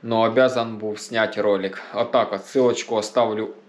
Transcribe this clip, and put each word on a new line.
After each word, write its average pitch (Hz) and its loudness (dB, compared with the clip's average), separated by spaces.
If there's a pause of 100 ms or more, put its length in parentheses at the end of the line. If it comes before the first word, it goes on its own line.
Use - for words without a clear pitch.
Но 113 0
обязан 117 2
був 107 -6
зняти 110 -2
ролик. 98 0 (120)
Отак 113 0
от, 95 -6
ссылочку 120 0
оставлю 110 0 (200)